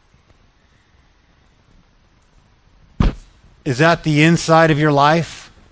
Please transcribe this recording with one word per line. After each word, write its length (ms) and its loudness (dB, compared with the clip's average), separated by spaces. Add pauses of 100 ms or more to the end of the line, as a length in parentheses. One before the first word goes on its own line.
(3750)
is 140 -6
that 260 0
the 200 0
inside 480 2
of 80 -2
your 120 0
life? 580 -2 (220)